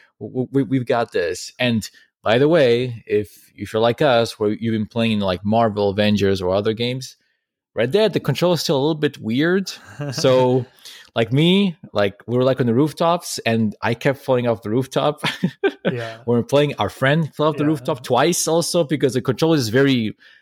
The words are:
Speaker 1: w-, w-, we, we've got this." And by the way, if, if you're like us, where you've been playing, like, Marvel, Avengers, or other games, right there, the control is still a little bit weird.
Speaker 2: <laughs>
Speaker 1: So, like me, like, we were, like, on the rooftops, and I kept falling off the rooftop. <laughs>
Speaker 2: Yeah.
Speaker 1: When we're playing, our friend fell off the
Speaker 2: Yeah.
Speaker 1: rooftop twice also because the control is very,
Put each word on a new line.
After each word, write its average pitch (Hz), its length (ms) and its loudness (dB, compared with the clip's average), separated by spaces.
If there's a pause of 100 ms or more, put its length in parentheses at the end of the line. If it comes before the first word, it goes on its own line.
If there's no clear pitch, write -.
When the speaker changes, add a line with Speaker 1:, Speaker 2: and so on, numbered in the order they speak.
(200)
Speaker 1:
w-, 117 260 -6
w-, - 60 -14
we, 135 120 2
we've 123 220 -2
got 117 280 -2
this." 90 460 -4
And 117 300 -2 (320)
by 110 160 2
the 143 120 4
way, 123 580 2
if, - 480 -4
if - 180 -12
you're 110 80 0
like 120 200 0
us, 117 380 2
where 107 120 0
you've 110 220 -4
been 110 140 -2
playing, 113 320 -2
like, 92 260 -2
Marvel, 104 440 2
Avengers, 98 520 0
or 92 120 -2
other 104 200 0
games, 123 420 -8 (600)
right 120 160 -2
there, 208 180 2
the 143 100 -2
control 170 340 0
is 156 80 -2
still 160 160 -2
a 131 40 0
little 160 140 0
bit 147 240 -4
weird. 160 520 -2 (280)
Speaker 2:
<laughs> 143 120 -8
Speaker 1:
So, 127 540 2 (500)
like 117 180 -2
me, 175 420 2 (180)
like, 104 340 -2
we 117 100 -2
were, 127 60 2
like, 131 160 2
on 127 80 2
the 113 60 2
rooftops, 165 680 0
and 113 420 0
I 208 120 -2
kept - 260 -2
falling 123 280 -2
off 113 160 -2
the 104 60 -8
rooftop. 135 540 -2
<laughs> - 80 -4 (600)
Speaker 2:
Yeah. 113 340 -10
Speaker 1:
When 120 120 2
we're 113 60 0
playing, 143 340 0
our 101 120 0
friend 143 440 0
fell 151 140 0
off 139 100 -2
the 147 60 -2
Speaker 2:
Yeah. 147 60 2
Speaker 1:
rooftop 147 340 -4
twice 147 440 4
also 165 360 2
because 139 320 0
the 123 60 0
control 160 320 2
is 123 160 2
very, 127 460 2 (260)